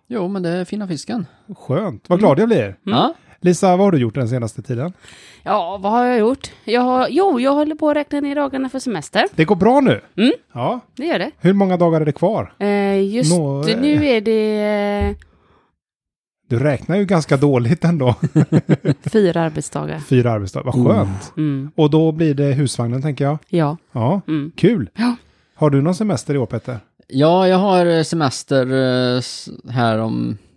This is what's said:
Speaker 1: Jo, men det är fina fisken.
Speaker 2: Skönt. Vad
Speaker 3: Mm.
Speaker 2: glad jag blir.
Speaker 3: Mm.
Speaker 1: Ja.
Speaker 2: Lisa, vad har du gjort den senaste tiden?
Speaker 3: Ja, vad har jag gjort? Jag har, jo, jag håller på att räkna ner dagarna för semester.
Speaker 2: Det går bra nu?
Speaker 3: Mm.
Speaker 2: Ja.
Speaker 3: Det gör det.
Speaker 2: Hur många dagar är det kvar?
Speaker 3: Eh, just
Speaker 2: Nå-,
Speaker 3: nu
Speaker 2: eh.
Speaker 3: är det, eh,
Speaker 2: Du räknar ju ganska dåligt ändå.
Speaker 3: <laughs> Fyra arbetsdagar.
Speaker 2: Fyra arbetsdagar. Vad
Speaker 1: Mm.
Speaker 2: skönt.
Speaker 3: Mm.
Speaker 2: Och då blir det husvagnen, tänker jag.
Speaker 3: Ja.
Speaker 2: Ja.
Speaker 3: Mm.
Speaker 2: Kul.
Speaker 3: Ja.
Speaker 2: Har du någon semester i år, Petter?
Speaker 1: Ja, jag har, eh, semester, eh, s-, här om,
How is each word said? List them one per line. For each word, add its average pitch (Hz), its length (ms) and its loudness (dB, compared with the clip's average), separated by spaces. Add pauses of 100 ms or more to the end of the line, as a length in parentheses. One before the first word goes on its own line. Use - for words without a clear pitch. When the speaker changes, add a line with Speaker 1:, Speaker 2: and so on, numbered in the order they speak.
Speaker 1:
Jo, 208 200 -4
men 196 160 -6
det 170 60 -2
är 175 160 -4
fina 202 220 -8
fisken. 185 380 -6 (320)
Speaker 2:
Skönt. 147 520 -6
Vad 180 100 2
Speaker 3:
Mm. 208 80 6
Speaker 2:
glad 143 120 4
jag 220 80 2
blir. 190 160 2
Speaker 3:
Mm. 95 200 -8
Speaker 1:
Ja. 220 300 0 (280)
Speaker 2:
Lisa, 180 260 2 (100)
vad - 100 2
har 196 40 2
du 165 60 4
gjort 117 180 0
den 123 140 -2
senaste 120 320 -6
tiden? 127 320 -6 (500)
Speaker 3:
Ja, 185 340 -4
vad 196 140 -4
har 247 140 2
jag 247 140 2
gjort? 233 320 -2 (140)
Jag 233 160 0
har, 254 300 0
jo, 339 280 2
jag 262 140 2
håller 302 220 0
på 302 140 0
att 294 80 2
räkna 294 220 -4
ner 285 160 -4
dagarna 269 340 -4
för 262 100 -8
semester. 208 460 -2 (100)
Speaker 2:
Det 160 100 2
går 202 100 2
bra 220 260 4
nu? 151 200 2 (160)
Speaker 3:
Mm. 240 140 4 (220)
Speaker 2:
Ja. 180 260 -4 (160)
Speaker 3:
Det 262 100 -8
gör 294 140 -2
det. 220 200 -6
Speaker 2:
Hur 180 140 4
många 196 240 2
dagar 165 240 2
är 156 40 -2
det 151 60 0
kvar? 170 480 -2
Speaker 3:
Eh, 202 440 0
just 196 340 0
Speaker 2:
Nå-, 139 260 -4
Speaker 3:
nu 262 300 0
Speaker 2:
eh. 294 100 2 (120)
Speaker 3:
är 220 60 0
det, 214 400 0 (480)
eh, 208 60 -6 (1300)
Speaker 2:
Du 117 100 -2
räknar 147 360 -2
ju 202 100 0
ganska 165 320 2
dåligt 131 480 2
ändå. 139 300 2 (460)
Speaker 3:
<laughs> - 420 0
Fyra 175 380 2
arbetsdagar. 151 580 -6
Speaker 2:
Fyra 123 320 2
arbetsdagar. 101 340 -6
Vad 127 100 -2
Speaker 1:
Mm. 123 120 2 (200)
Speaker 2:
skönt. 95 300 -10
Speaker 3:
Mm. 143 380 -4
Speaker 2:
Och 151 140 4
då 156 220 4
blir 156 220 0
det 139 200 0
husvagnen, 127 480 -2
tänker 143 240 -4
jag. 147 120 -2 (120)
Speaker 3:
Ja. 160 280 0 (140)
Speaker 2:
Ja. 135 360 -2
Speaker 3:
Mm. 156 280 -4
Speaker 2:
Kul. 180 400 2
Speaker 3:
Ja. 240 200 -2 (400)
Speaker 2:
Har 156 140 0
du 139 120 2
någon 175 140 0
semester 175 400 -4
i - 20 -2
år, 131 80 -2
Petter? 117 340 -10 (280)
Speaker 1:
Ja, 170 400 2
jag 185 100 4
har, 185 280 2
eh, 165 180 2
semester, 139 680 -2
eh, 127 440 0
s-, - 320 -10 (200)
här 117 300 0
om, 117 380 -4 (200)